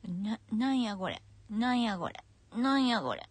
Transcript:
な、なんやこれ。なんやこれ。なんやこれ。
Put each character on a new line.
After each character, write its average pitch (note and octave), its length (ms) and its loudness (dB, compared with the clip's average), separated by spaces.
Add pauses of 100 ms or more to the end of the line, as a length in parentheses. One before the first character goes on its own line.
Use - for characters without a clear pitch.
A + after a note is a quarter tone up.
な、 G3 320 -4 (120)
な A#3 180 2
ん C4 120 2
や G#3+ 140 -2
こ F#3+ 140 -4
れ。 - 120 -8 (280)
な A3+ 220 2
ん B3 100 4
や G#3+ 160 0
こ E3+ 120 -4
れ。 - 140 -14 (320)
な C4 200 2
ん C4+ 120 4
や A3+ 140 2
こ B2 140 -2
れ。 - 160 -12